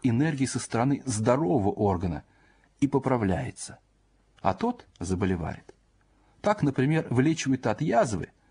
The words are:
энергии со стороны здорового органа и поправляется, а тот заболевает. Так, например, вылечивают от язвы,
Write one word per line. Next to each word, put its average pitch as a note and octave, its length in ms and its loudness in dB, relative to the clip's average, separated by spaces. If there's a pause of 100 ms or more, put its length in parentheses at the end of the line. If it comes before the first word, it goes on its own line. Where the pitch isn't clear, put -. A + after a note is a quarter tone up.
энергии C3+ 420 2
со A#2+ 140 -4
стороны B2+ 460 0
здорового B2 640 2
органа F2+ 520 0 (560)
и C#3+ 80 2
поправляется, B2 920 -2 (600)
а F#2+ 140 0
тот A#3+ 320 -4 (140)
заболевает. F2+ 720 -4 (680)
Так, G#3 220 0
например, D3 480 0
вылечивают C3+ 560 0
от A2 160 0
язвы, D#3 460 0 (220)